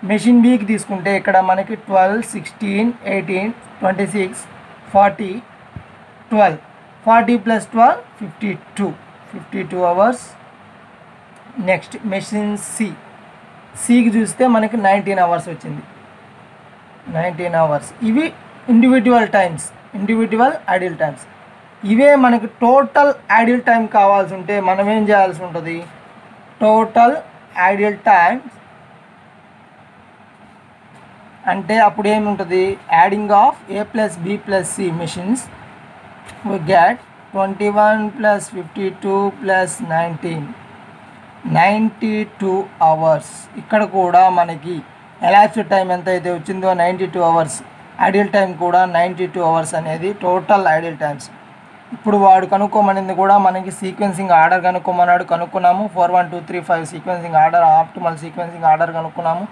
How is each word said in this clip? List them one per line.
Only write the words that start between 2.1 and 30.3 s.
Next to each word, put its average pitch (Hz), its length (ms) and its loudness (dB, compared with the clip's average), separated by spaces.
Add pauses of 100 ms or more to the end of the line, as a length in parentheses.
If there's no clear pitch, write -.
సిక్స్టీన్, 208 560 -4 (240)
ఎయిటీన్, 196 380 -4 (280)
ట్వంటీ 190 340 -2
సిక్స్, 190 280 -6 (500)
ఫార్టీ, 202 380 2 (1000)
ట్వెల్వ్. 190 280 2 (460)
ఫార్టీ 226 300 4 (100)
ప్లస్ 220 280 -2
ట్వెల్వ్, 247 260 4 (200)
ఫిఫ్టీ 202 320 -8 (260)
టూ. 202 100 -2 (440)
ఫిఫ్టీ 190 300 -10 (100)
టూ 185 80 -6 (120)
అవర్స్. 214 320 0 (1500)
నెక్స్ట్ 180 260 -2 (180)
మెషిన్ 208 400 -4 (200)
C. 214 140 -4 (960)
సికి 240 340 4
చూస్తే 220 260 0 (120)
మనకి 214 220 0 (100)
నైన్టీన్ 196 380 0
అవర్స్ 170 280 -2
వచ్చింది. 151 300 -14 (1300)
నైన్టీన్ 170 460 -4
అవర్స్. 147 260 -2 (200)
ఇవి 269 160 0 (480)
ఇండివిడ్యువల్ 240 640 4
times, 175 280 -2 (340)
ఇండివిడ్యువల్ 226 560 0 (200)
ఐడిల్ 180 260 -6
times. 151 240 -6 (680)
ఇవే 277 180 6 (140)
మనకి 233 240 0 (140)
total 277 480 4 (300)
ఐడిల్ 240 280 0
time 226 180 2 (100)
కావాల్సి 196 420 2
ఉంటే 190 180 -4 (120)
మనం 196 160 0 (120)
ఏం 214 140 0
చేయాల్సి 190 360 2
ఉంటుంది? 165 300 -10 (840)
total 220 540 4 (560)
ఐడిల్ 202 260 -2 (140)
times 190 420 2 (3000)